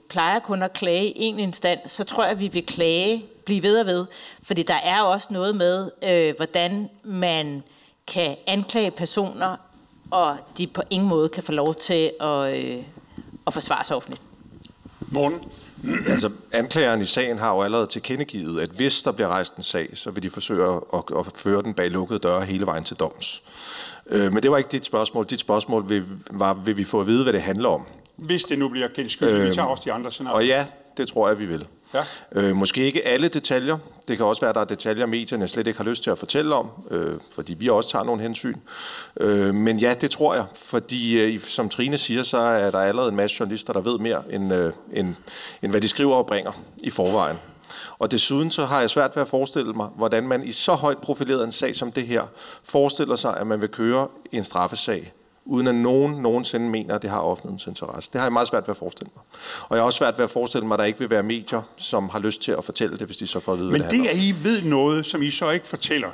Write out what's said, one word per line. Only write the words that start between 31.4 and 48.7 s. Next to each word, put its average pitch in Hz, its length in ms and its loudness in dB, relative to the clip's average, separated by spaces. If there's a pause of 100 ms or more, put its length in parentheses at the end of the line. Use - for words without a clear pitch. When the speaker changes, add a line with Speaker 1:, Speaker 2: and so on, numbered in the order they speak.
Speaker 3:
vil. 80 200 -4 (280)
Speaker 2:
Ja. 135 80 0 (300)
Speaker 3:
Øh, 98 240 2
måske 98 300 2
ikke 139 220 0
alle 127 200 4
detaljer. 143 500 0 (300)
Det 117 100 -2
kan 110 80 2
også 107 160 2
være, 113 120 4
der 113 60 2
er 104 60 2
detaljer, 110 400 -2
medierne 113 420 -2
slet 110 200 0
ikke 110 100 -2
har 117 60 -6
lyst 113 200 -2
til - 60 0
at 90 80 2
fortælle 151 380 0
om, 120 120 0 (240)
øh, 82 220 -2 (180)
fordi - 220 -8
vi 104 160 -2
også 113 200 4
tager 104 160 -2
nogle 117 160 -2
hensyn. 117 340 -6 (600)
Øh, 101 380 4
men 110 240 2
ja, 120 220 4
det 143 100 0
tror 147 240 2
jeg, 117 100 0 (100)
fordi, 117 640 0
øh, 110 220 4
som - 280 -2
Trine 135 280 0
siger, 123 260 0
så 123 140 0
er 113 340 4
der 95 80 2
allerede 104 300 2
en 101 60 -2
masse 101 240 0
journalister, 107 340 -4
der 98 80 2
ved 113 180 0
mere, 107 300 -2
end, 98 240 -2
øh, 85 200 2 (200)
end, 90 220 -2 (460)
end 104 100 -2
hvad 101 100 4
de 110 60 2
skriver 139 280 2
og 127 120 4
bringer 101 240 -2 (320)
i - 60 -4
forvejen. 92 480 2 (640)
Og 110 120 0
desuden 139 400 2
så 156 140 0
har 135 140 2